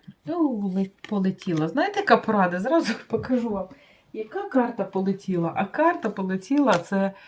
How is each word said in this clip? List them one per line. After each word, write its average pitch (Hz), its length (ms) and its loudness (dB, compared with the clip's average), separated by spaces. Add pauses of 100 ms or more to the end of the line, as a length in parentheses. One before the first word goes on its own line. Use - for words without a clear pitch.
(260)
У, 269 420 0
ле-, 190 220 0 (200)
полетіла. 185 580 0
Знаєте, 381 320 -2
яка 240 180 6
порада? 185 420 2
Зразу 247 420 2
<laughs> - 60 -20
покажу 233 420 -2
вам, 190 180 -4 (460)
яка 359 360 -8
карта 240 340 2
полетіла. 190 720 -2
А 190 100 -2
карта 330 440 0
полетіла — 196 680 0
це, 196 340 0 (160)